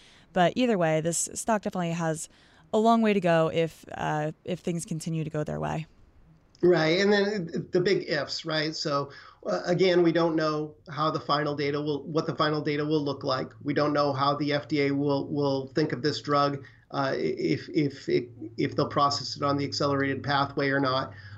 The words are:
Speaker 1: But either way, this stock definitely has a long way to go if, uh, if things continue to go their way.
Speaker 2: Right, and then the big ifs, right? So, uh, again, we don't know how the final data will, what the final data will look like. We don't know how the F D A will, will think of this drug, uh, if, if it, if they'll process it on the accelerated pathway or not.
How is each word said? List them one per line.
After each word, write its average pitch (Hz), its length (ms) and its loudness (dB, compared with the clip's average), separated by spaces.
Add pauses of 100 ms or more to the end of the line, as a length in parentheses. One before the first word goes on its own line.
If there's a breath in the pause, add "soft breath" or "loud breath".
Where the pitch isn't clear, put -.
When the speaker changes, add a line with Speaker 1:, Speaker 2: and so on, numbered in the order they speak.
(340 loud breath)
Speaker 1:
But 180 240 4
either 240 200 2
way, 160 220 2
this 165 340 -2
stock 214 280 -2
definitely 180 300 -4
has 160 360 -4 (460 soft breath)
a 220 40 2
long 226 240 6
way 214 120 4
to 202 80 0
go 165 320 4
if, 165 320 -2 (100)
uh, 156 380 -2 (100)
if 180 160 -6
things 170 240 -4
continue 160 400 -4
to 156 60 -8
go 151 160 -4
their 151 160 -6
way. 156 240 -4 (760)
Speaker 2:
Right, 170 360 6
and 202 120 4
then 202 600 0
the 180 100 2
big 185 260 2
ifs, - 380 -4
right? 156 300 -2
So, 143 340 -2 (380 loud breath)
uh, 180 180 -2
again, 175 380 4
we 170 80 4
don't 165 240 2
know 151 400 -2 (160)
how 151 180 0
the 151 100 -2
final 147 360 -2
data 147 260 -2
will, 147 220 -2
what 156 240 -2
the 143 80 -4
final 151 260 0
data 147 240 -2
will 151 180 0
look 139 200 -4
like. 135 280 -2 (120)
We 143 100 -2
don't 147 200 2
know 143 200 2
how 143 220 2
the 143 180 -2
F 143 140 -2
D 143 180 2
A 139 60 2
will, 139 340 0
will 139 480 -2
think 151 180 0
of 127 120 -6
this 147 180 -2
drug, 143 420 0 (280 loud breath)
uh, 139 240 -2
if, 160 540 -2
if - 380 -2
it, 147 220 0 (300)
if 151 160 -2
they'll 143 120 0
process - 480 0
it 143 60 -10
on 143 160 0
the 143 80 -2
accelerated 139 560 -2
pathway 139 480 0
or 139 100 2
not. 135 340 0 (240 loud breath)